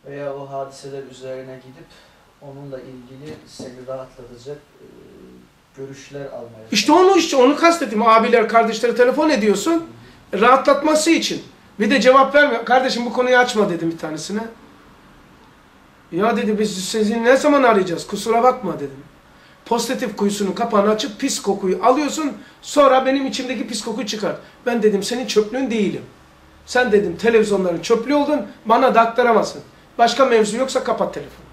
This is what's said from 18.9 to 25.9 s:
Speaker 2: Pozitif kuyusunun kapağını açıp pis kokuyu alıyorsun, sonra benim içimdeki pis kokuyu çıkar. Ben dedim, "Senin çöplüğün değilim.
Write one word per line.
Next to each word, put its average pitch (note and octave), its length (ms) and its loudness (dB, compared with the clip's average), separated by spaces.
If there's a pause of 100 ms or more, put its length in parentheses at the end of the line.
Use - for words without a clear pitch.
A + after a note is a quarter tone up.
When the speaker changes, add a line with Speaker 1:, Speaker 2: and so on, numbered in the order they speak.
Speaker 2:
Pozitif A#3+ 520 -4
kuyusunun G3+ 340 -2
kapağını G#3+ 380 0
açıp G#3+ 300 -4
pis - 220 -6
kokuyu F#3+ 440 -2
alıyorsun, C#4 480 0 (280)
sonra C4 440 2
benim C4+ 200 0
içimdeki B3 420 -6
pis - 160 -10
kokuyu A3 240 -8
çıkar. G#3 280 -6 (300)
Ben A#3 180 -2
dedim, G3 200 2
"Senin A#3+ 240 -4
çöplüğün G#3+ 440 -2
değilim. F#3+ 300 -2 (640)